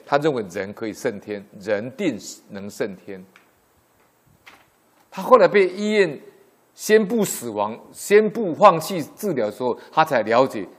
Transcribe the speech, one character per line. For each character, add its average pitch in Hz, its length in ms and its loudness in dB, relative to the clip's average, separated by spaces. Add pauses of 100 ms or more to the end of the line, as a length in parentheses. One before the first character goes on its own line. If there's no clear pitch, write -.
他 143 140 0
认 151 140 0
为 117 180 -4
人 98 240 -8
可 - 120 -8
以 104 60 -6
升 104 260 -6
天， 101 260 -12 (140)
人 104 380 -4
定 147 220 -4 (320)
能 101 180 -14
升 104 260 -8
天。 95 300 -18 (1900)
他 190 120 -10
后 247 160 8
来 185 100 6
被 196 200 4
医 208 240 -4
院 175 280 0 (540)
宣 220 340 2
布 220 160 0
死 - 240 -6
亡、 104 300 -4 (140)
宣 208 380 2
布 202 240 -4
放 175 240 6
弃 160 240 -4 (140)
治 202 160 -4
疗 120 140 -2
的 107 60 -6
时 - 100 -10
候， 123 120 -2 (160)
他 160 140 2
才 143 160 0
了 113 260 4
解 107 220 -8 (100)